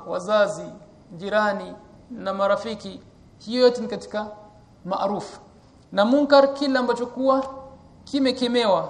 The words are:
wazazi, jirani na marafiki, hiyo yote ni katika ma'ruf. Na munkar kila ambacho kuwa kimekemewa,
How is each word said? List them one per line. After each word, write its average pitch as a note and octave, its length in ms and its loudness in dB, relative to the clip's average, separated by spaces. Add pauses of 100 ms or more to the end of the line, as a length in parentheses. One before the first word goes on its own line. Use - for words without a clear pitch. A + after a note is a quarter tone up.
wazazi, F3+ 580 0 (520)
jirani G3 560 -2 (380)
na F#3+ 220 -6
marafiki, G3 680 -2 (360)
hiyo B3 240 -4
yote A#3+ 200 6
ni G#3+ 60 -6
katika G#3 400 -8 (580)
ma'ruf. G3 540 -4 (520)
Na G3 140 2
munkar C#4 480 6
kila C4+ 260 0
ambacho A#3+ 260 -2
kuwa C4+ 380 0 (600)
kimekemewa, A#3+ 880 0